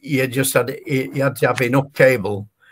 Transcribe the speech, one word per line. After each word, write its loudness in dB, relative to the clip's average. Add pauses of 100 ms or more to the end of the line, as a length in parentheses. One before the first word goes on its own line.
you -2
just -4
had, 0
you -2
had 0
to 0
have 0
enough 0
cable, 2 (240)